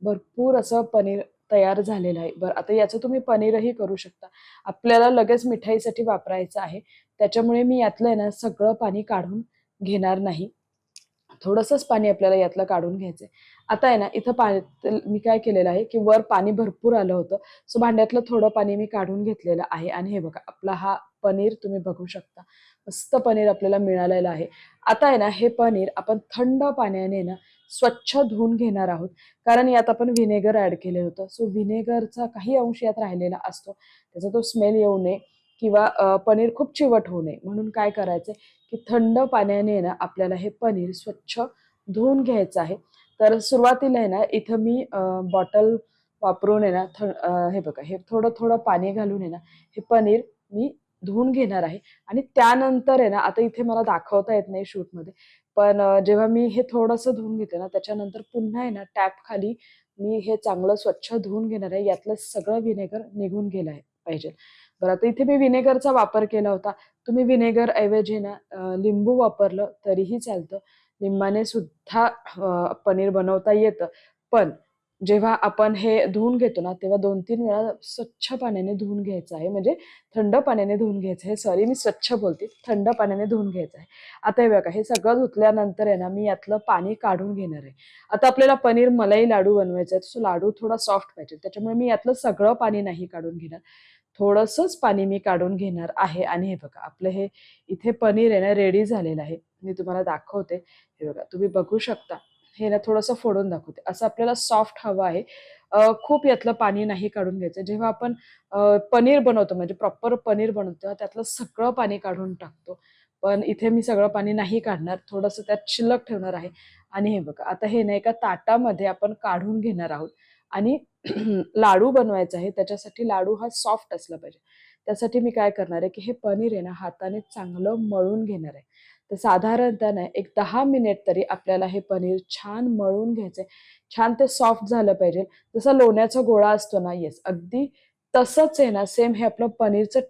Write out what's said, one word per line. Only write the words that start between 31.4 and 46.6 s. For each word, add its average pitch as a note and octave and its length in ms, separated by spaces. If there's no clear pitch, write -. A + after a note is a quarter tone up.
व्हिनेगरचा A3 760
काही A#3 300
अंश A#3+ 260
यात A3+ 160
राहिलेला F3+ 400
असतो, F#3 240
त्याचा F3 160
तो A3+ 120
स्मेल A3 340
येऊ G#3 240
नये F#3 200
किंवा, G#3 260
अ, G3 200
पनीर A3 380
खूप C#4+ 220
चिवट A#3 320
होऊ F3 140
नये, D#3+ 220
म्हणून G#3+ 260
काय G#3 200
करायचंय F#3 440
की A3+ 180
थंड A3+ 300
पाण्याने G#3 640
ना, F3+ 200
आपल्याला F#3 340
हे F#3 140
पनीर G3+ 460
स्वच्छ - 460
धुवून C4 280
घ्यायचं A3 380
आहे. E3 160
तर A3 180
सुरुवातीला B3+ 600
आहे A3 100
ना, F#3+ 140
इथं A3 240
मी, A#3 360
अ, F#3 280
बॉटल G3+ 560
वापरून G3+ 400